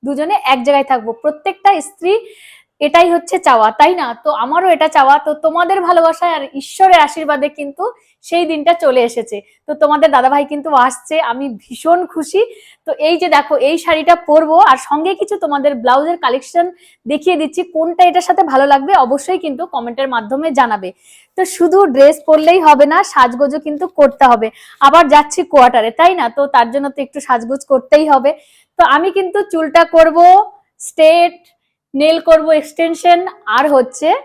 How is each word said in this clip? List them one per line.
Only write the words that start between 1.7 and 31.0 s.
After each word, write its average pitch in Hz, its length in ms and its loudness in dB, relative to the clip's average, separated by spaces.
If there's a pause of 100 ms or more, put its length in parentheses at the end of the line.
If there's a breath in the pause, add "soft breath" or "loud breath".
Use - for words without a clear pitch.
স্ত্রী 359 260 -4 (720 loud breath)
এটাই 285 280 0
হচ্ছে 339 220 -6 (100)
চাওয়া, 226 220 2 (120)
তাই 311 200 4
না? 269 60 -6 (180)
তো 302 60 -2 (140)
আমারও 339 320 -2
এটা 311 200 -2
চাওয়া। 277 200 4 (100)
তো 311 40 -4 (140)
তোমাদের 339 340 -2 (100)
ভালোবাসায় 330 480 0
আর 277 80 -8 (160)
ঈশ্বরের 370 460 2
আশীর্বাদে 294 420 -4 (100)
কিন্তু 285 260 -10 (440)
সেই 339 220 -2
দিনটা 320 220 -2 (120)
চলে 254 240 2
এসেছে। 233 280 -8 (300)
তো 302 60 -8 (100)
তোমাদের 294 320 2
দাদাভাই 269 380 0
কিন্তু 294 160 -10 (180)
আসছে, 269 300 -8 (160)
আমি 269 140 -8 (160)
ভীষণ 330 380 -2 (120)
খুশি। 330 300 -4 (440 loud breath)
তো 320 40 -10 (180)
এই 339 140 0
যে 359 140 -2
দেখো, 285 180 0 (140)
এই 330 160 -2
শাড়িটা 330 300 2 (160)
পরবো, 311 260 2 (140)
আর 262 80 2 (100)
সঙ্গে 311 320 -4
কিছু 415 140 -6 (100)
তোমাদের 285 280 -2 (100)
ব্লাউজের 294 420 0
কালেকশন 262 420 -4 (400 soft breath)
দেখিয়ে 302 340 -2
দিচ্ছি। 311 200 -6 (140)
কোনটা 339 360 -2
এটার 359 180 -2
সাথে 381 140 0 (100)
ভালো 269 200 2
লাগবে, 277 200 0 (120)
অবশ্যই 285 400 -4
কিন্তু 294 180 -8 (120)
কমেন্টের 240 400 -8
মাধ্যমে 254 340 -6 (100)
জানাবে। 214 300 -2 (480 soft breath)
তো 381 60 -2 (140)
শুধু 349 220 2 (160)
ড্রেস 285 220 4 (100)
পরলেই 311 400 4
হবে 294 260 6
না, 339 60 2 (140)
সাজগোজও 262 540 0
কিন্তু 302 180 -6 (140)
করতে 285 320 2
হবে। 226 180 0 (380 soft breath)
আবার 320 180 6 (100)
যাচ্ছি 294 260 2 (120)
কোয়ার্টারে, 247 380 4 (100)
তাই 349 200 4
না? 240 60 -2 (100)
তো 277 60 -2 (120)
তার 240 200 4
জন্য 277 200 -4
তো - 120 -14
একটু - 200 -14
সাজগোজ 247 340 -4 (100)
করতেই 285 420 0
হবে। 269 180 0 (480 soft breath)
তো 359 40 4 (140)
আমি 339 120 0 (100)
কিন্তু 370 200 -4 (140)
চুলটা 320 300 0 (140)
করব 320 220 4 (680)
স্ট্রেট, 339 500 2 (580)